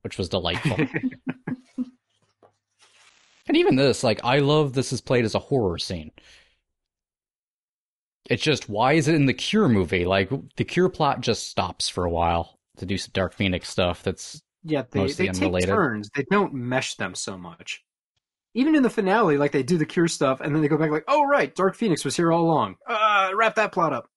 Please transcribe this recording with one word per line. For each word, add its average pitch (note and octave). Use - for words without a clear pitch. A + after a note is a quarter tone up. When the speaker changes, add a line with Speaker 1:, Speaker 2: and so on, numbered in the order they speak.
Speaker 1:
which -
was F#2
delightful. F#2
Speaker 2:
<laughs> C4
Speaker 1:
And -
even F4
this, C3+
like, A2
I C3
love C#3+
this C3
is B2
played B2
as G#2
a G2
horror G2+
scene. D#2
It's -
just, -
why A#2
is D#3+
it D#3+
in C#3+
the A#2+
Cure G3+
movie? F#2+
Like, F#2+
the -
Cure F3+
plot C#3+
just A2+
stops -
for F2+
a F2
while E2+
to F#2
do F#2+
some -
Dark F#2
Phoenix F#2
stuff F2
that's -
Speaker 2:
Yeah, D#3
they, -
Speaker 1:
mostly F#3
Speaker 2:
they F#3+
take F#3
Speaker 1:
unrelated. F#3
Speaker 2:
turns. A#2+
They C#3
don't F#3+
mesh B2+
them F#2
so F#2+
much. -
Even C#4
in C#4+
the A#3
finale, F#3+
like, C#3+
they C#3+
do E3
the D#3
Cure E3+
stuff, C3+
and D3
then D#3
they C#3+
go D3+
back D#3
like, D3+
"Oh, D4
right, C4+
Dark F#3
Phoenix G3
was C#3
here E3
all E3+
along. B2
Uh, G#3
wrap A3
that G#3
plot D#3+
up." A#2+